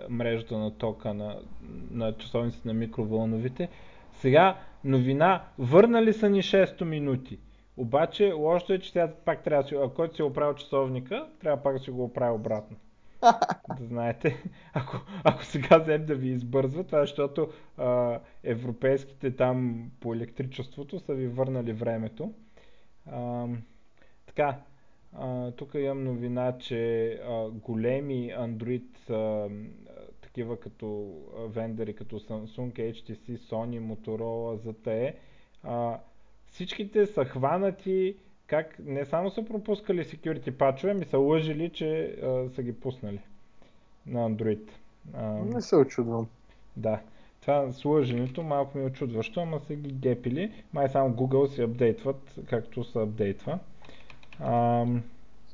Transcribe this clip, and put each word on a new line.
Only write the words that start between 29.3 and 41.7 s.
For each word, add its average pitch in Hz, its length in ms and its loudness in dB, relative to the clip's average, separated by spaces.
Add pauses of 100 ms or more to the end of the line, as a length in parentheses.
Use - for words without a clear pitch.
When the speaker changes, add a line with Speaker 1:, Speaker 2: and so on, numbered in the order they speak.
Speaker 1:
такива 117 400 -8
като, 104 520 -8 (260)
а, 113 100 -8
вендори, 110 460 -6
като - 260 -10
Samsung, 113 520 -10
H 117 380 -8
T 107 60 -10
C, 120 220 -12
Sony, 117 420 -6
Motorola, 113 760 -6
Z 110 160 -8
T - 160 -10
E, 117 260 0 (480)
а, 117 360 -4 (540)
всичките 202 540 0
са 160 180 0
хванати, 185 920 0 (300)
как 156 380 -2
не 143 200 -2
само 170 260 0
са 220 140 -4
пропускали 208 600 -2
security 156 460 -4
пачове, 135 440 2
ми 185 100 -2
са - 140 2
лъжили, 156 520 4